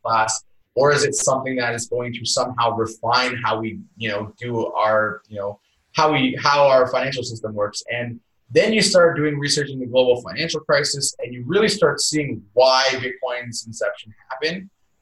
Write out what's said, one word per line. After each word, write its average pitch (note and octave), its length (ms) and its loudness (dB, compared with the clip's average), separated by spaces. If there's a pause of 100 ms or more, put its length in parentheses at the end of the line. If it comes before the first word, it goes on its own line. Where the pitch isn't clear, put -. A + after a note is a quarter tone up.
class? A#2 400 0 (320)
Or C#3+ 180 6
is C#3+ 100 2
it C#3 120 0
something C3 420 -2
that A#2+ 160 -2
is A#2 140 -8
going A#2+ 260 -4
to A#2+ 120 -10
somehow A#2 500 0
refine E3+ 680 -2
how A2+ 160 -2
we, A2 200 -6 (180)
you A2+ 120 -6
know, G#2+ 300 -6
do A#2 340 -4
our, G#2+ 540 0
you G#2+ 100 -14
know, G2+ 220 -8 (340)
how D#3 200 4
we, C3 280 0
how C#3+ 260 4
our C3 200 6
financial C3 360 -2
system A2 300 -10
works? G#2 380 -4
And A#2+ 280 -8 (320)
then F3+ 200 4
you A3 100 2
start E3+ 360 6
doing D3+ 200 0
research C#3+ 320 -2
in C3 100 -8
the B2+ 60 -6
global B2 360 4
financial D#3 400 -6
crisis, C#3+ 580 0
and B2+ 140 -10
you B2 120 -12
really G3 240 2
start - 300 2
seeing C#3 440 -2 (100)
why C3 380 6
Bitcoin's B2 760 -6
inception G#2+ 460 -8 (160)
happened. D#3+ 400 -6 (320)